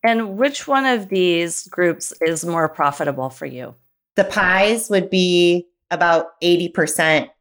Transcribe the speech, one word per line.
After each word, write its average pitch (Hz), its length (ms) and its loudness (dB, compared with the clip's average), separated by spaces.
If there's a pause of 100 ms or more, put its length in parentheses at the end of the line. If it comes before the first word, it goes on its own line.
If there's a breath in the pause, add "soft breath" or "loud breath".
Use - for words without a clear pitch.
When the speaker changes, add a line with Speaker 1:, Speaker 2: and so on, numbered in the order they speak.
Speaker 1:
And 226 340 -2
which 277 300 -2
one 269 200 0
of 226 220 0
these 175 600 0
groups 175 440 -2 (140)
is 165 180 -2
more 165 240 0
profitable 143 640 -4
for 147 160 -14
you? 123 280 -14 (420)
Speaker 2:
The 196 80 4
pies 202 680 0
would 190 200 0
be 175 580 2 (220)
about 170 420 2 (100)
eighty 175 260 2
percent 156 640 0 (100)